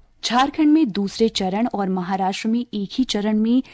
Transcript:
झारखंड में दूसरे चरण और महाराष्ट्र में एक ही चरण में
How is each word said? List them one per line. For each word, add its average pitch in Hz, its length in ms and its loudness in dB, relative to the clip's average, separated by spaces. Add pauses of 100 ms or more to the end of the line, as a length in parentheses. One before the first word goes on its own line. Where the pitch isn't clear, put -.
(240)
झारखंड 285 480 2
में 302 200 4
दूसरे 202 380 0
चरण 202 380 -2
और 196 220 -2
महाराष्ट्र 190 600 -2
में 226 100 0
एक 208 320 -6
ही 262 120 -2
चरण 214 360 0
में 233 220 2 (120)